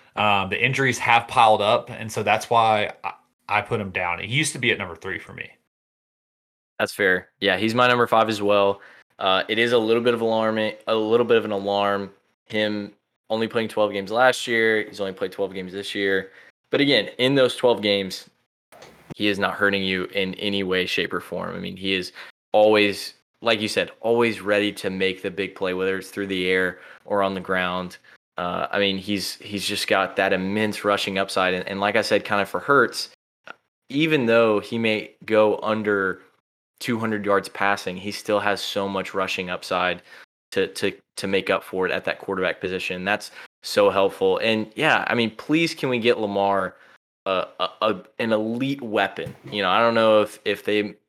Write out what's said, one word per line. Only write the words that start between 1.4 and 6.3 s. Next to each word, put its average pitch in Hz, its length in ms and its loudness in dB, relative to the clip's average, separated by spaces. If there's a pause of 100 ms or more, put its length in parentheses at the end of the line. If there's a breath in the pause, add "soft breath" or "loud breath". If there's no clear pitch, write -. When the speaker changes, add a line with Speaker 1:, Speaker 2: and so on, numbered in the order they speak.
Speaker 1:
up, 113 280 2
and 113 220 -12
so 110 120 -4
that's 104 260 0
why 110 420 2 (120)
I, 87 100 -8 (340)
I 104 140 0
put 107 200 -4
him 95 100 -8
down. 90 280 -4
He 90 80 -10
used 143 260 -2
to 151 60 -12
be 120 120 0
at 95 60 0
number 90 180 -8
three 92 240 -10
for - 140 -18
me. - 160 -16 (1300)